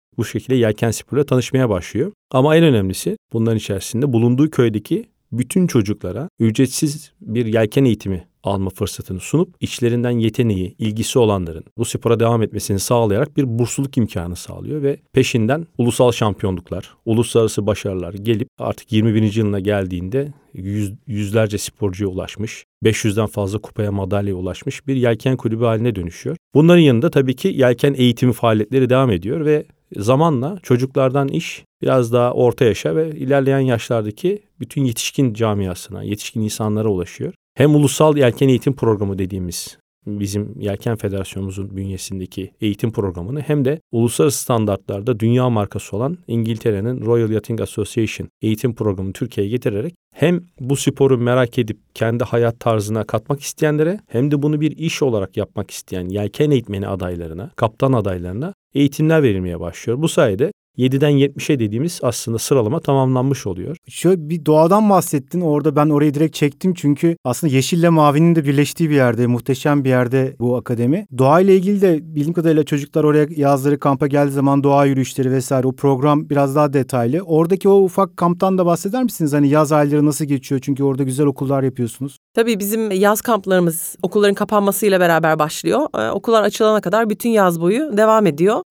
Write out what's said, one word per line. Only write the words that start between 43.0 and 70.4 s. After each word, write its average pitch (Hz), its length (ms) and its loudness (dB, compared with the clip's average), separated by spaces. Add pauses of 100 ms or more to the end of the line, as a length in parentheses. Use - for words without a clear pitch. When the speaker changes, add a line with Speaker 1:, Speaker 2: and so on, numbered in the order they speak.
Speaker 1:
hem 147 240 0
de 143 160 0 (120)
uluslararası 120 460 0
standartlarda 107 840 -2
dünya 123 300 2
markası 104 460 -4
olan 143 220 -4 (100)
İngiltere'nin 113 760 -2
Royal 117 240 2
Yachting 110 300 -4
Association 104 680 -4 (140)
eğitim 110 320 -2
programını 98 380 -4
Türkiye'ye 104 380 -6
getirerek 123 440 -4 (200)
hem 175 260 0 (200)
bu 135 160 -2
sporu 135 420 2
merak 120 400 0
edip 110 200 -4 (160)
kendi 117 300 -2
hayat 117 360 0
tarzına 110 440 -2
katmak 135 360 -4
isteyenlere 156 680 -2
hem 131 220 0
de 143 120 0
bunu 151 180 0
bir 151 160 0
iş 160 260 -4
olarak 107 340 -2
yapmak 104 340 -6
isteyen 92 380 -8
yelken 101 420 -2
eğitmeni 101 380 -2
adaylarına, 90 680 -8
kaptan 135 360 -2
adaylarına 101 640 -4 (200)
eğitimler 151 480 2
verilmeye 92 380 0
başlıyor. 113 420 -6
Bu 165 60 0
sayede 139 440 0 (240)
yediden 131 320 2
yetmişe 143 500 2
dediğimiz 117 440 -4
aslında 117 360 -4
sıralama 131 420 0
tamamlanmış 131 640 0
oluyor. 95 300 -8 (120)
Speaker 2:
Şöyle 170 400 0
bir 160 180 -6
doğadan 170 440 6
bahsettin. 175 500 0
Orada 151 360 0
ben 147 120 4
orayı 147 260 4
direkt 156 200 0
çektim 160 400 0
çünkü 170 500 0
aslında 131 280 0
yeşille 165 360 2
mavinin 160 460 4
de 160 100 2
birleştiği 143 460 0
bir 147 40 2
yerde, 123 320 2
muhteşem 131 580 0
bir 131 40 0
yerde 131 500 0
bu 120 180 0